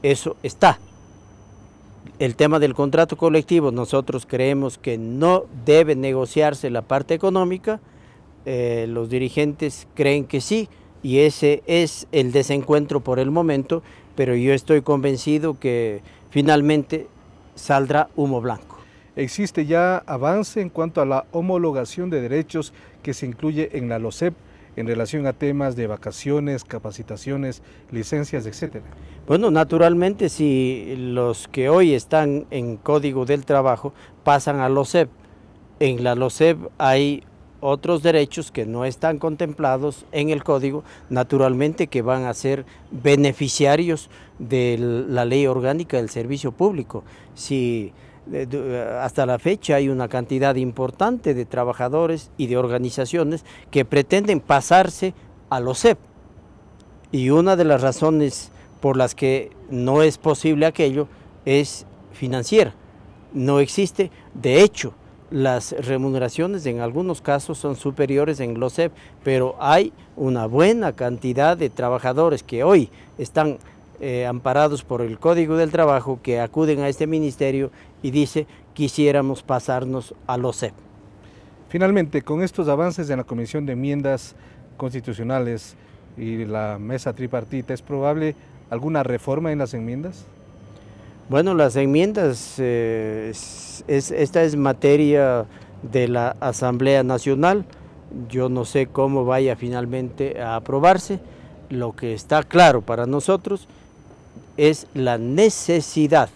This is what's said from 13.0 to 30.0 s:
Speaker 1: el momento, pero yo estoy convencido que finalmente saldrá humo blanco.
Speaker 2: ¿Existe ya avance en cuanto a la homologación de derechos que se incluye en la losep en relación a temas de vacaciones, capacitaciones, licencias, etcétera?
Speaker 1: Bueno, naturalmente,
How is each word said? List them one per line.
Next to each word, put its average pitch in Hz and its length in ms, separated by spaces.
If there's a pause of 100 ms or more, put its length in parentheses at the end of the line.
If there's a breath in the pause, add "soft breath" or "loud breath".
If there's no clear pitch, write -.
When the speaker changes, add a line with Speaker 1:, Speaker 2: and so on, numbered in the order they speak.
Speaker 1:
el 135 100
momento, 156 520 (340 loud breath)
pero 127 180
yo 127 200
estoy 147 260
convencido 143 800
que 117 400 (300 loud breath)
finalmente 147 760 (460)
saldrá 143 640
humo 139 240
blanco. 113 380 (360 loud breath)
Speaker 2:
¿Existe 156 520
ya 175 400
avance 175 560
en 175 80
cuanto 160 320
a - 20
la 135 260
homologación 170 760
de 151 140
derechos 151 500 (300 loud breath)
que 143 100
se 131 140
incluye 151 500
en 123 140
la 117 80
losep 139 360 (420 soft breath)
en 113 100
relación 117 400
a 131 80
temas 143 420
de 117 100
vacaciones, 139 800
capacitaciones, 117 1000 (300 loud breath)
licencias, 127 540
etcétera? 110 400 (400 loud breath)
Speaker 1:
Bueno, 190 240
naturalmente, 170 800